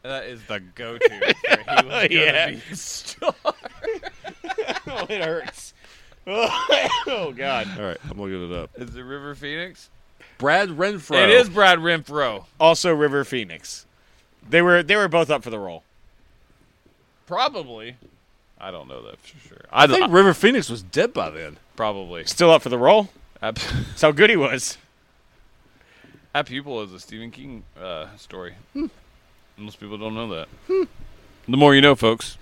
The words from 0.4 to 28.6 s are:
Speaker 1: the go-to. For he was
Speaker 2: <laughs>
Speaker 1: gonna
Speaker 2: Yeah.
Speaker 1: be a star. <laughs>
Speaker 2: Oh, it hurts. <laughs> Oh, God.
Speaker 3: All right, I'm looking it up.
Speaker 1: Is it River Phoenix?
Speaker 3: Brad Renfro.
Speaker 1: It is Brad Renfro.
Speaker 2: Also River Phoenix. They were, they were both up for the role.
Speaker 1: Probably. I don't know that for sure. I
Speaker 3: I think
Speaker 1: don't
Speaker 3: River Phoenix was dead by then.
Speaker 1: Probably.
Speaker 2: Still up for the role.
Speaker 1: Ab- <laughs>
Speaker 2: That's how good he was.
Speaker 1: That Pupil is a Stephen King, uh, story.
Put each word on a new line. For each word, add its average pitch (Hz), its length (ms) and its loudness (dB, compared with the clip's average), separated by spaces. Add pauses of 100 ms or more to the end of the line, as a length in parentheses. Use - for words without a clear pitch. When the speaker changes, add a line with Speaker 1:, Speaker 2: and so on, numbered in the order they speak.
Speaker 1:
the 104 140 -8
go-to. 117 480 -4
For 427 60 0
he 453 180 -2 (160)
was 294 180 -4
Speaker 2:
<laughs> - 160 0
Speaker 1:
gonna 208 280 -4
Speaker 2:
Yeah. 156 400 0
Speaker 1:
be 117 100 -14 (100)
a 196 60 -14
star. - 640 -8
<laughs> - 60 -20 (1400)
Speaker 2:
Oh, 220 220 -10
it 196 160 -6
hurts. - 480 -10 (540)
<laughs> - 0 -
Oh, 220 1080 -2
God. 127 320 -4 (100)
Speaker 3:
All 104 80 -8
right, 85 100 -6 (140)
I'm 101 100 -14
looking 92 300 -8
it 90 60 -8
up. 80 200 -10
Speaker 1:
Is 117 200 -16
it 127 60 -18
River 143 320 -14
Phoenix? 151 540 -12 (500)
Speaker 3:
Brad 175 320 2
Renfro. 180 520 0
Speaker 1:
It 202 80 6
is 220 180 8
Brad 185 300 6
Renfro. 147 680 -2 (160)
Speaker 2:
Also 165 340 6
River 143 300 0
Phoenix. 98 600 -10 (600)
They 160 120 6
were, 175 220 6
they 180 140 0
were 202 120 2
both 160 220 2
up 135 120 0
for 123 80 -12
the 110 80 -8
role. 87 260 -12 (1400)
Speaker 1:
Probably. 151 680 -6 (640)
I 95 100 -12
don't 76 180 -16
know 64 140 -16
that 53 180 -20
for - 280 -20
sure. - 120 -20 (120)
I 135 120 8
Speaker 3:
I - 20 8
think 143 140 4
Speaker 1:
don't 247 120 2
Speaker 3:
River 185 220 8
Phoenix 226 340 2
was 113 140 -10
dead 165 320 -2
by 85 160 -4
then. 78 260 -14 (200)
Speaker 1:
Probably. 95 500 -6
Speaker 2:
Still 170 240 4
up 160 100 4
for - 80 -10
the 123 100 -4
role. 190 300 4 (320)
Speaker 1:
Ab- 110 160 -6
<laughs> - 0 -
Speaker 2:
That's - 460 -6
how 156 100 4
good 175 160 4
he 226 80 4
was. 135 400 -4 (1600)
Speaker 1:
That 147 120 -2
Pupil 131 360 -10
is 95 100 -14
a 92 80 -20
Stephen 113 300 -18
King, 123 340 -18 (160)
uh, 87 380 -12
story. 87 360 -18 (200)